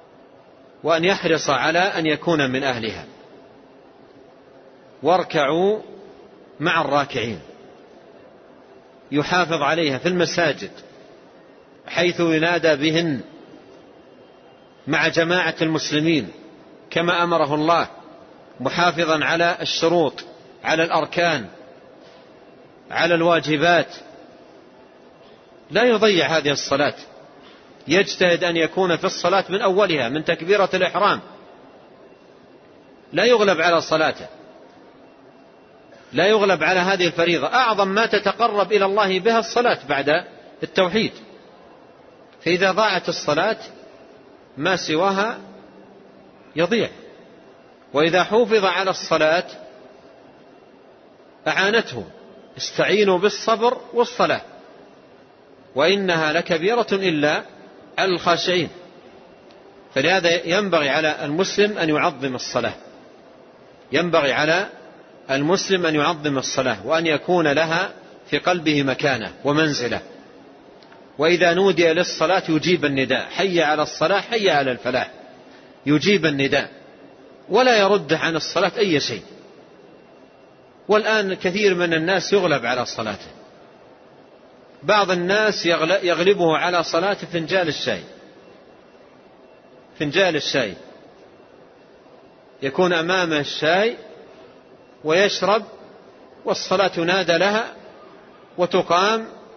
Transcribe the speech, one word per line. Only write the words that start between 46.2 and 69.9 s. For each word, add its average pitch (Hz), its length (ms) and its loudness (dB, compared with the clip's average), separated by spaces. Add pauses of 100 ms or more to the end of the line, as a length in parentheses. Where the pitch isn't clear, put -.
يضيع، 175 340 0 (1040)
وإذا 165 300 2
حافظ 208 420 2
على 185 240 0
الصلاة 160 580 0 (2000)
أعانته. 170 580 -2 (520)
استعينوا 185 600 0
بالصبر 220 600 0 (160)
والصلاة 190 480 0 (1300)
وإنها 165 580 0
لكبيرة 175 580 0
إلا 180 520 0 (540)
على 185 140 0
الخاشعين. 170 580 0 (1300)
فلهذا 170 520 0
ينبغي 170 420 0
على 151 360 -2
المسلم 196 520 0
أن 165 120 -2
يعظم 139 460 -2
الصلاة، 117 380 -4 (1200)
ينبغي 156 420 0
على 160 340 0 (640)
المسلم 175 540 0
أن 156 100 0
يعظم 147 420 0
الصلاة 123 500 -4
وأن 165 200 0
يكون 160 400 0
لها 160 420 0 (400)
في 147 80 -2
قلبه 156 460 0
مكانة 127 500 -2 (100)
ومنزلة، 135 580 0 (1160)